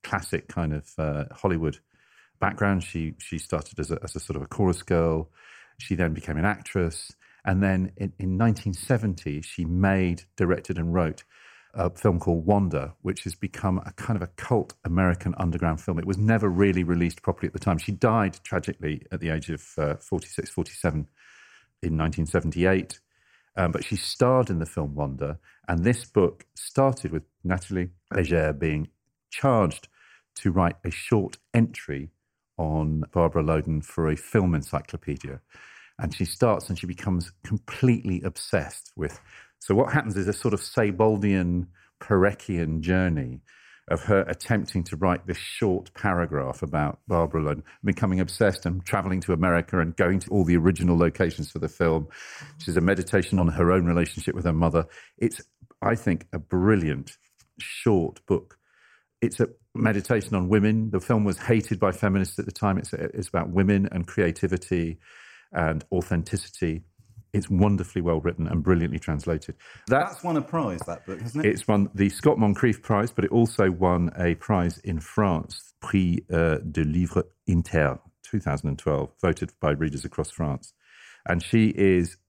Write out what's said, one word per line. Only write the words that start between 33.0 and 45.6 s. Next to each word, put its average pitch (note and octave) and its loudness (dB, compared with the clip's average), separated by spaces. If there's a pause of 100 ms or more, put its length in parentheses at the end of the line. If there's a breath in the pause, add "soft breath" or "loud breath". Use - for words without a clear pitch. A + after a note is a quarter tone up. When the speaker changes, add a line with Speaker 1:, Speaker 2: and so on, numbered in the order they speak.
Speaker 1:
Barbara E2 2
Loden D#2 0
for D#2 -2
a D2+ 0
film F#2 0
encyclopedia. C#2+ -8 (600 loud breath)
And F2 -4
she F#2+ -4
starts - 0
and F2+ -4
she - -10
becomes F2 -4 (140)
completely G#2+ 0
obsessed - -6
with, - -8 (380 loud breath)
so - 0
what B2 4
happens A2+ 0
is F#2+ -2
a G#2 -2
sort G#2 -2
of F#2+ -2
Seboldian, G2 0 (340 soft breath)
Pereckian F2+ 0
journey D#2+ 0 (480 soft breath)
of E2+ -2
her G2+ 4
attempting F#2 -2
to - -10
write F2 0
this F2 -4
short - -2